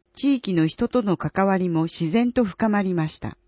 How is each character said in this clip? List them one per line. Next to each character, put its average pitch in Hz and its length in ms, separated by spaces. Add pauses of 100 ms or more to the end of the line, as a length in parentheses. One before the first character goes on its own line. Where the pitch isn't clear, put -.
(160)
地 269 220
域 196 160
の 160 140
人 233 200
と 240 160
の 190 120
関 185 300
わ 190 120
り 180 120
も 160 140
自 165 260
然 240 240
と 247 100
深 214 260
ま 202 120
り 190 120
ま 160 140
し - 120
た。 - 180 (100)